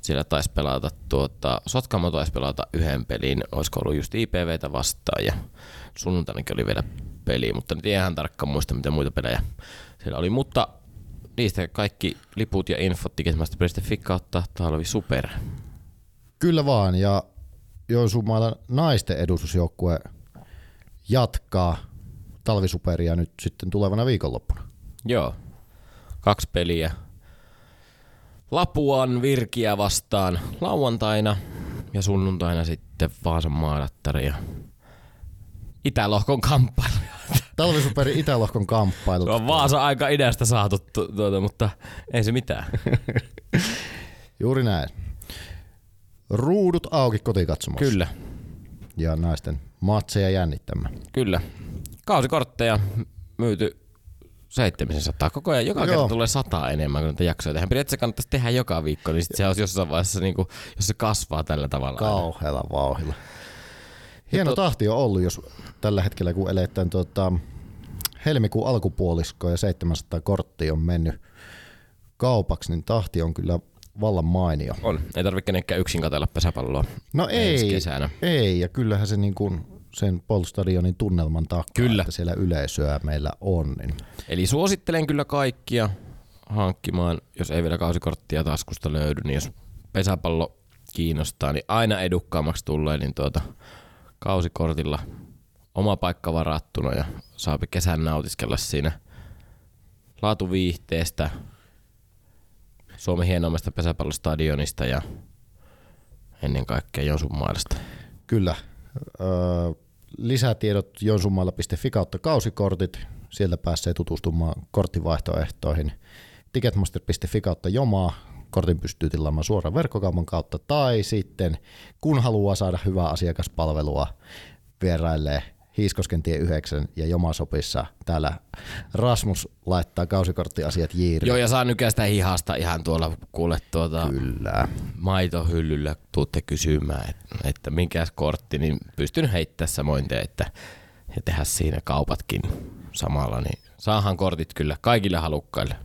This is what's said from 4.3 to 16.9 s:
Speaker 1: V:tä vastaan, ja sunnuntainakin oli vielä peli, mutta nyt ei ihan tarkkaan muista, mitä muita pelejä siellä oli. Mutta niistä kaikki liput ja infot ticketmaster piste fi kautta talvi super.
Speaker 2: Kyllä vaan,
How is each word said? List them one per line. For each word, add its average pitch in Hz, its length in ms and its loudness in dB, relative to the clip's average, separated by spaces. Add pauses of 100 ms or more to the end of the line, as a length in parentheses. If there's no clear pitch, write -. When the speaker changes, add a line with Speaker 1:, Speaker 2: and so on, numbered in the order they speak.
Speaker 1:
V:tä 82 400 -2
vastaan, - 520 -2
ja - 80 2 (680)
sunnuntainakin - 580 -2
oli 58 100 0
vielä 52 160 0 (420)
peli, 62 280 0
mutta - 220 -4
nyt 80 120 -6
ei 104 60 2
ihan 92 220 2
tarkkaan 73 380 -4
muista, 73 220 0
mitä 67 160 -2
muita 73 200 2
pelejä 60 320 -2 (600)
siellä - 160 -6
oli. 87 120 0
Mutta 127 380 0 (680)
niistä 98 320 0
kaikki - 480 -2 (200)
liput 98 320 -2
ja - 100 0
infot - 380 -2
ticketmaster 80 420 -2
piste - 220 0
fi 101 160 -2
kautta 90 460 -2 (120)
talvi 80 300 -2
super. 69 440 -2 (1080)
Speaker 2:
Kyllä 160 280 4
vaan, 104 280 4